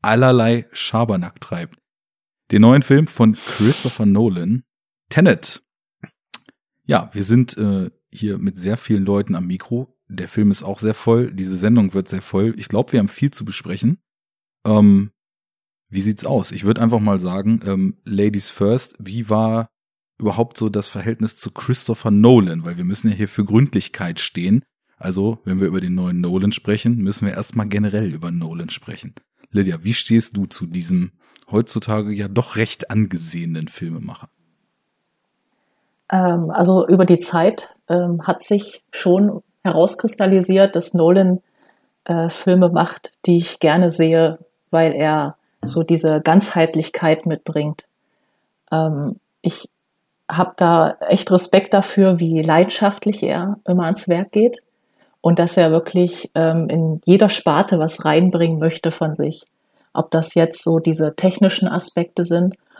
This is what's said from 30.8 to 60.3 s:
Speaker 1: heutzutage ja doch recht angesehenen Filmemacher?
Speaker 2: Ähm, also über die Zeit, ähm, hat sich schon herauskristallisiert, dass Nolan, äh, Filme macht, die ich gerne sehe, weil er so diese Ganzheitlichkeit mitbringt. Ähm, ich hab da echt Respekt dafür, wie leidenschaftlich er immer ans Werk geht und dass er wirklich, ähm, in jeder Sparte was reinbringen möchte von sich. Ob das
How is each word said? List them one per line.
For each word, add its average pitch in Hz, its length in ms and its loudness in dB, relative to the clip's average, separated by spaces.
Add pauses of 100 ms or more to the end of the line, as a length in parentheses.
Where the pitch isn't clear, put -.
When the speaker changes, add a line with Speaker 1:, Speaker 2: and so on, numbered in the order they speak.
Speaker 1:
heutzutage 107 640 -4
ja 101 160 -6
doch 101 280 -4
recht - 340 -4
angesehenen 82 800 -4
Filmemacher? - 640 -12 (1800)
Speaker 2:
Ähm, 175 400 0
also 180 380 2
über 185 160 6
die 180 140 6
Zeit, 175 560 -2 (140)
ähm, 175 380 -2
hat - 160 -2
sich - 480 -4
schon 196 520 0 (200)
herauskristallisiert, 190 1120 2
dass 175 180 -4
Nolan, 180 460 4 (640)
äh, 170 260 -2
Filme 180 400 4
macht, 170 420 -2 (140)
die 175 100 6
ich 170 240 -2
gerne 170 300 4
sehe, 160 480 2 (320)
weil 165 220 2
er 151 440 -2 (260)
so 147 200 -2
diese 160 380 0
Ganzheitlichkeit 165 1080 0
mitbringt. 151 580 -6 (840)
Ähm, 160 460 -2 (260)
ich - 260 -6 (600)
hab 170 280 -2
da 165 400 2 (120)
echt - 220 0
Respekt 185 440 2
dafür, 190 440 2
wie 165 220 0
leidenschaftlich 185 800 0
er 190 440 -4
immer 180 180 2
ans 170 240 -4
Werk 180 240 -2
geht 226 260 2 (640)
und 170 200 2
dass 175 160 -2
er 165 160 6
wirklich, 175 640 -2
ähm, 160 340 0
in 160 360 -2
jeder 202 240 6
Sparte 180 520 0
was 160 240 -4
reinbringen 165 560 2
möchte 160 320 -2
von 156 240 -4
sich. 147 280 -6 (480)
Ob - 180 -4
das 160 240 -2